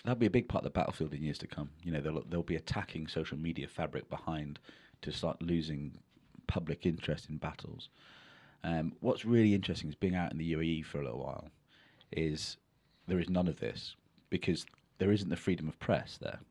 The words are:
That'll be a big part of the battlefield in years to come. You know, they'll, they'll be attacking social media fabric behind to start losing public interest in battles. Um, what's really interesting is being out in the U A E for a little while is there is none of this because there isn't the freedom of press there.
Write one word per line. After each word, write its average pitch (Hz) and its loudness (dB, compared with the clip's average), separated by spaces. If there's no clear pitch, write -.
That'll 120 0
be 117 6
a 101 8
big 120 4
part - 0
of - -4
the - 2
battlefield 80 0
in 73 -4
years 73 -2
to 82 -10
come. 73 -6
You 85 -4
know, 73 0
they'll, 76 -2
they'll 85 0
be 80 -2
attacking 82 -4
social 80 -4
media 78 -4
fabric - -4
behind 76 -6
to 76 -6
start - -2
losing 78 -2
public 82 -2
interest 82 0
in 78 -6
battles. 78 -8
Um, 82 0
what's - 0
really 113 8
interesting 92 0
is 73 -6
being 92 2
out 87 0
in 76 -4
the 80 0
U 80 2
A 80 2
E 80 -2
for 76 -6
a 71 -2
little 62 -4
while 69 -6
is 80 -2
there 90 2
is 85 -2
none 90 6
of 78 0
this - -6
because - 0
there 98 6
isn't 92 2
the 85 0
freedom 80 0
of - -10
press - 0
there. - -6